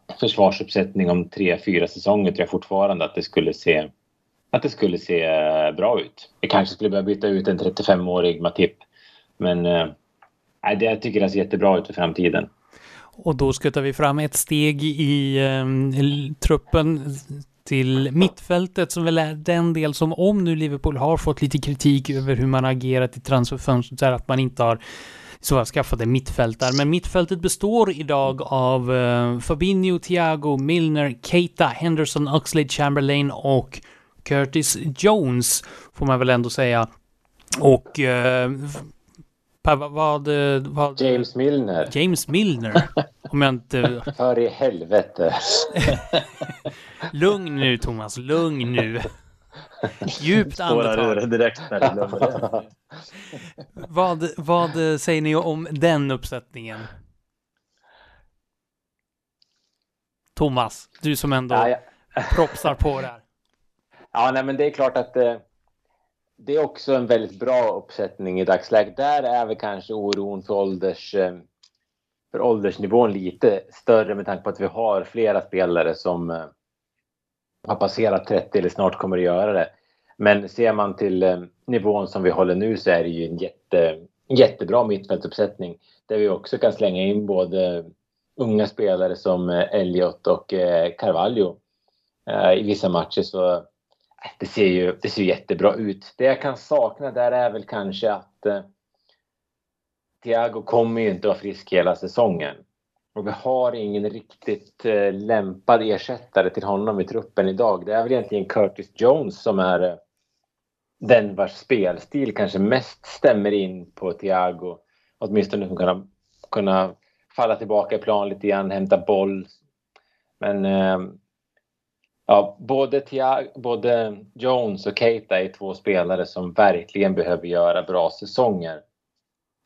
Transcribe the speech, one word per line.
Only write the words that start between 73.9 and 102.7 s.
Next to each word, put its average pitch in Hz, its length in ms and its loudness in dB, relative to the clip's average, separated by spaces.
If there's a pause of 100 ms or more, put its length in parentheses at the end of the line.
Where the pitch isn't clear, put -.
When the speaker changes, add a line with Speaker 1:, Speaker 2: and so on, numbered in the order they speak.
Speaker 1:
med 98 120 -6
tanke 95 160 -6
på 104 80 -6
att - 100 -8
vi 95 60 -2
har 101 380 -2
flera 104 360 0
spelare 87 540 0
som, 87 360 -4
eh, 82 140 -8 (1200)
har 104 100 -4
passerat 98 500 0
trettio 104 320 0
eller 90 100 0
snart 92 300 0
kommer 95 200 -2
att 90 60 0
göra 92 280 2
det. 87 180 0 (460)
Men 101 320 4
ser 113 240 2
man 104 240 0
till, 92 260 0
eh, 92 160 4 (280)
nivån 104 420 0
som 101 140 -6
vi 92 80 4
håller 90 240 2
nu 107 220 0
så 92 140 0
är 85 120 4
det 82 60 -2
ju 82 180 -6
en 82 120 -8
jätte-, 82 680 0 (220)
jättebra 117 560 4
mittfältsuppsättning 98 920 -4 (280)
där 110 120 -2
vi 104 100 4
också 92 300 -4
kan 110 140 4
slänga 92 300 0
in 104 240 0
både 92 580 -2 (520)
unga 107 300 0
spelare 92 500 0
som, 90 340 0
eh, 87 240 0
Elliot 90 520 0
och, - 280 0
eh, 87 440 2
Carvalho, 98 580 0 (720)
eh, 98 220 4
i 98 100 2
vissa 101 260 0
matcher. 87 340 0
Så, 92 320 0
eh, 87 80 -4 (760)
det - 80 -8
ser 101 200 2
ju, 90 360 2
det 101 60 -4
ser 104 140 -2
jättebra 92 520 2
ut. 101 440 -6
Det 123 60 0
jag 131 180 2
kan 135 140 -4
sakna 135 540 -2
där 120 220 0
är 123 180 2
väl 104 140 -8
kanske 101 480 -4
att, - 340 -8
eh, 101 140 -2 (1600)
Thiago 117 400 0
kommer 113 380 2
ju 110 100 2
inte 92 180 -2
vara 95 100 0
frisk - 340 -10
hela 90 240 4
säsongen. 87 600 -2 (640)